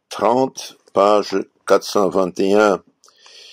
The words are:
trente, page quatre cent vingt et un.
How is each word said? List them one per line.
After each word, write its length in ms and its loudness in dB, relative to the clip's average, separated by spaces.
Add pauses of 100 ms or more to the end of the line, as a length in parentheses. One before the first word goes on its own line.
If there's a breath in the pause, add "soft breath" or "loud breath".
trente, 720 -4 (160)
page 420 2 (300)
quatre 180 2
cent 240 -2
vingt 320 -4
et 140 0
un. 280 2 (720 loud breath)